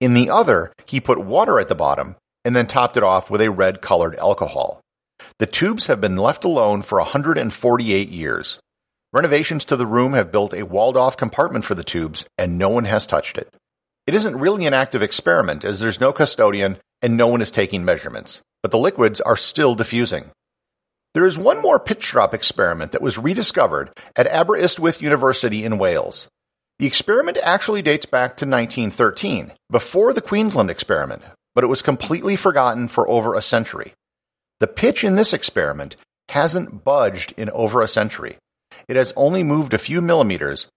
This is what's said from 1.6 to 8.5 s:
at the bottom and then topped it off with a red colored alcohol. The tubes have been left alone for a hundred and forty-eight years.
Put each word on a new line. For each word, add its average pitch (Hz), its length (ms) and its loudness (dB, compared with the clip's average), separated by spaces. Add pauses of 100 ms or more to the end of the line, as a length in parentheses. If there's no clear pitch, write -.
at 87 80 -4
the - 60 -2
bottom 69 420 -2 (280)
and 120 120 0
then 117 100 2
topped 123 300 0
it 113 60 2
off 95 280 2
with 104 120 2
a 110 80 4
red 95 320 0
colored 85 340 2
alcohol. - 640 -2 (580)
The - 80 2
tubes 220 400 -2
have 113 140 0
been 95 160 0
left 107 280 0
alone 113 360 2
for 104 180 -2
a 82 60 2
hundred 147 320 -2
and 123 160 -2
forty-eight 113 560 0
years. 80 500 -6 (540)